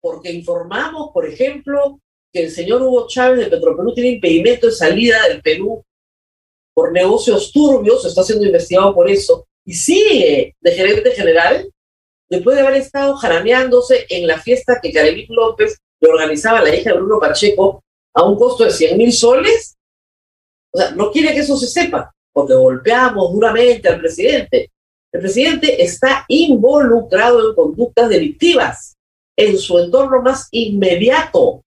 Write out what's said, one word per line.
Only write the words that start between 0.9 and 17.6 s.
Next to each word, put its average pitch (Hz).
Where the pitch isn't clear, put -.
por 254
ejemplo, 285
que 175
el 160
señor 180
Hugo 247
Chávez 254
de 208
Petroperú -
tiene 247
impedimento 180
de 226
salida 220
del -
Perú 190
por 165
negocios 202
turbios, 262
está -
siendo 214
investigado 185
por 175
eso, 196
y 180
sigue 277
de 175
gerente 202
general, 170
después 180
de 277
haber 269
estado 277
jaraneándose 247
en 175
la 160
fiesta 247
que -
Karelín -
López 226
le 160
organizaba 160
a 208
la -
hija -
de 175
Bruno 208
Pacheco -